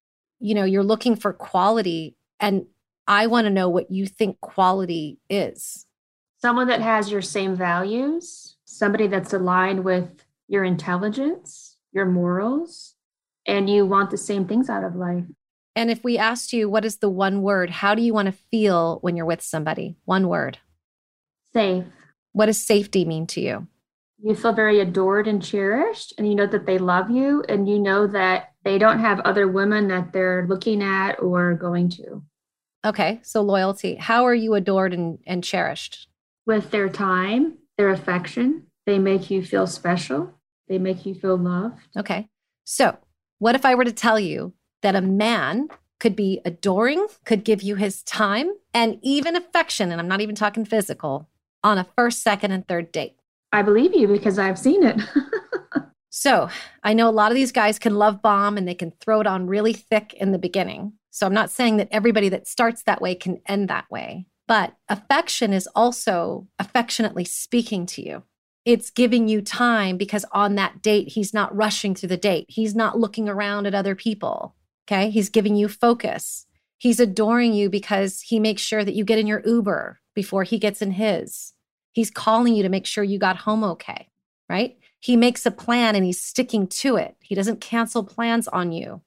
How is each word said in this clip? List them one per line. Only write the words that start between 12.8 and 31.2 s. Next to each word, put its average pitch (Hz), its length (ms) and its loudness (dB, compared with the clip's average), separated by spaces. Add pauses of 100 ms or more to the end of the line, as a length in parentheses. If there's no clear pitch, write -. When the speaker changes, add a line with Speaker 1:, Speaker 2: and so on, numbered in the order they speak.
Speaker 2:
and 202 220 0
you 202 160 4
want 196 260 2
the 208 60 -6
same 202 300 -4
things 240 220 0
out 202 140 -4
of 180 120 -6
life. 180 300 -4 (500)
Speaker 1:
And 233 160 0
if 226 120 -4
we 240 140 0
asked 226 360 -2
you, 214 160 0
what 214 160 0
is 214 120 -6
the 208 120 0
one 196 320 0
word? 190 280 0
How 202 260 0
do 226 60 0
you 233 120 2
wanna 196 180 0
feel 180 720 0
when 175 140 0
you're 165 100 -4
with 165 160 -2
somebody? 156 540 -6 (100)
One 185 220 2
word. 147 320 -2 (920)
Speaker 2:
Safe. 185 320 0 (460)
Speaker 1:
What 214 160 2
does 214 140 0
safety 202 440 2
mean 160 220 -4
to - 140 -6
you? 123 260 -6 (540)
Speaker 2:
You 214 140 0
feel 226 180 0
very 214 260 4
adored 190 480 0
and 202 160 -2
cherished, 214 720 -2
and 214 100 -2
you 208 80 2
know 202 120 2
that 208 180 -2
they 190 120 2
love 185 340 0
you, 277 380 2
and 202 180 0
you 208 120 2
know 202 280 2
that 190 460 0 (100)
they 196 160 2
don't 220 200 4
have 208 200 2
other 196 280 2
women 196 420 2
that 180 220 -2
they're 185 360 0
looking 202 340 -2
at 196 400 -2